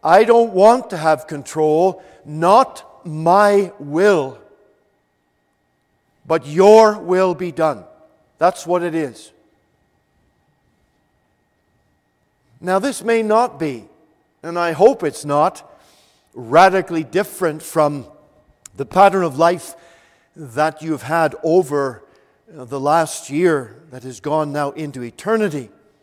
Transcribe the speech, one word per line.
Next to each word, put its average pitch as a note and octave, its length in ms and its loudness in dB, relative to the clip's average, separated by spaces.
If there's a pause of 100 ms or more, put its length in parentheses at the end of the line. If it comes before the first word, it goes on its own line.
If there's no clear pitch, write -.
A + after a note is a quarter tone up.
I F3+ 200 6
don't A#3 280 2
want A3 380 4
to F#3 80 -8
have D#3 300 -2
control, D#3 760 -2 (220)
not F3+ 800 0
my F3+ 720 2
will, D3+ 600 0 (1900)
but D#3+ 220 -4
your G#3 520 6
will F3+ 360 0
be F3 160 -8
done." C#3+ 340 -4 (520)
That's E3+ 300 0
what F3 160 -2
it E3+ 100 -6
is. D3 380 -8 (3250)
Now, F#3 200 -2
this B3 220 -6
may A3+ 220 0
not A3 340 0
be, C3 300 -8 (560)
and E3+ 160 -8
I E3+ 140 -2
hope G3+ 300 4
it's D3 200 -6
not, D3 400 -2 (720)
radically E3 720 2
different E3 580 -4
from D3 420 -2 (680)
the C#3 100 -8
pattern F#3+ 380 2
of C#3+ 160 -6
life E3+ 340 0 (640)
that D3+ 460 -6
you've D3+ 220 -8
had D3+ 300 -2 (100)
over, C#3+ 600 -2 (500)
uh, C3+ 120 -18
the C3+ 140 -10
last D#3 500 -2
year C#3+ 480 -2 (140)
that B2+ 120 -18
has B2+ 160 -16
gone D3+ 320 -4
now C#3+ 200 -4
into C#3+ 300 -12
eternity. D3+ 680 -6 (340)